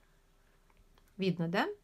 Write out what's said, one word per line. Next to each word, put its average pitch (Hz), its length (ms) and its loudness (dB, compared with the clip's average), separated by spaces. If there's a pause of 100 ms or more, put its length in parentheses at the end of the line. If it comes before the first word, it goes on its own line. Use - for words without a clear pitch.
(1200)
Видно, 170 300 0
да? 220 200 2 (160)